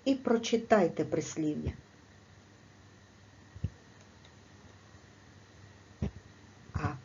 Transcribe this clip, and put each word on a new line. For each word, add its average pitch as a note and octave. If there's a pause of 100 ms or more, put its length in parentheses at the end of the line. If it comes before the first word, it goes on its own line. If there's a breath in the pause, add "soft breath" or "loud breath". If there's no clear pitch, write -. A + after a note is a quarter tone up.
і C4+
прочитайте A3
прислів'я. D#3 (4000)
А - (160)